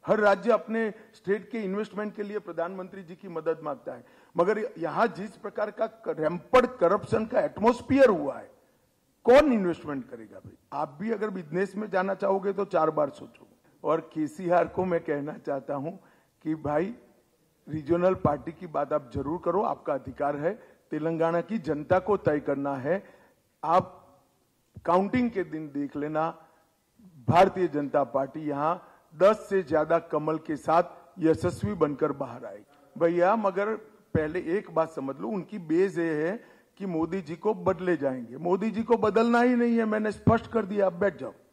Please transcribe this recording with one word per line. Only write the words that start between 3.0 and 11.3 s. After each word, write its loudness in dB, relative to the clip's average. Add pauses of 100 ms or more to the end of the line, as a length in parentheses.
जी -16
की -18
मदद -4
मांगता -8
है, -16 (320)
मगर 0
यहाँ 0
जिस -8
प्रकार -6
का -6
रैंपेंट 2
करप्शन 2
का 0
atmosphere 4
हुआ 0
है, -16 (760)
कौन 8
investment -2
करेगा -18
भाई? -20 (160)
आप -6
भी -4
अगर -4